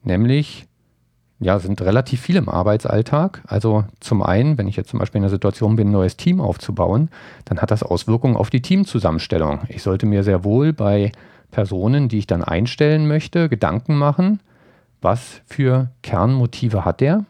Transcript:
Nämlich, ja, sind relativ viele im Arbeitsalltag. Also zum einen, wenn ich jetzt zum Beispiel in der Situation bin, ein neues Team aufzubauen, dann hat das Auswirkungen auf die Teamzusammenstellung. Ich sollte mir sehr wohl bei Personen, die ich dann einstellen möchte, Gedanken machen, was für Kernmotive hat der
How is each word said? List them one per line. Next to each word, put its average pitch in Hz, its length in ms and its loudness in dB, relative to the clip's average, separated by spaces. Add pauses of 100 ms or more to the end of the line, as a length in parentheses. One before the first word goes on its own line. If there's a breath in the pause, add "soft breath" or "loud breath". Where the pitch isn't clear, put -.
Nämlich, 120 600 0 (720)
ja, 98 180 2
sind 95 240 -4
relativ 123 380 0
viele 185 180 0
im 123 100 -2
Arbeitsalltag. 110 960 0
Also 107 380 0 (160)
zum 101 220 -2
einen, 127 360 2
wenn 98 100 -2
ich 101 80 -6
jetzt 95 140 -6
zum 117 80 -6
Beispiel - 200 -4
in 101 40 0
der 98 80 2
Situation 101 460 0
bin, 104 120 2
ein 104 40 2
neues 92 240 0
Team 180 240 0
aufzubauen, 98 680 0 (360 loud breath)
dann - 160 -4
hat - 100 -2
das 107 120 2
Auswirkungen 110 540 0
auf 110 140 -2
die 127 120 0
Teamzusammenstellung. 82 1040 0
Ich - 140 -12
sollte 95 240 -2
mir 101 160 2
sehr 95 220 0
wohl 131 280 2
bei 101 400 0 (380 loud breath)
Personen, 110 580 0
die 113 100 0
ich 101 80 -4
dann 85 180 0
einstellen 151 640 0
möchte, 156 400 0
Gedanken 120 480 0
machen, 175 440 2 (640 soft breath)
was 104 440 -2
für 127 440 0 (120)
Kernmotive 113 840 0
hat 87 160 -2
der 190 300 2